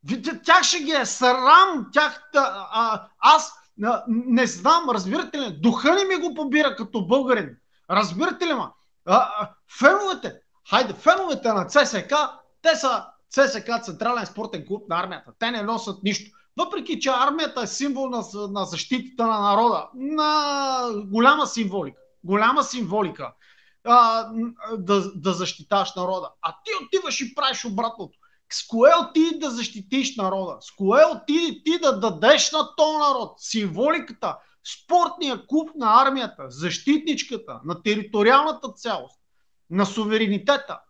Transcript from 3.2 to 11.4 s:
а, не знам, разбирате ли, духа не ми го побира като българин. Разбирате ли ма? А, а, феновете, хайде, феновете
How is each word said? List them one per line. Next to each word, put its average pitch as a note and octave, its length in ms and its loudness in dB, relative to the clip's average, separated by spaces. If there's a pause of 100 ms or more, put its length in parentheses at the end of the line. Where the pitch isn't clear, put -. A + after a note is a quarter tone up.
а, A3 240 0
не A#3+ 380 2
знам, C#4+ 440 2
разбирате A3 480 -4
ли, G3 220 -8
духа B3 340 4
не G4 100 2
ми F#4 180 -2
го E4+ 120 -6
побира C#4+ 420 0
като G#3+ 300 -6
българин. A3+ 500 0 (340)
Разбирате G#3 560 -2
ли D#4 80 -2
ма? G3+ 180 -6 (320)
А, F#3 120 2
а, G#3 340 0 (280)
феновете, F4+ 600 0 (300)
хайде, G#3+ 240 2
феновете E4 580 0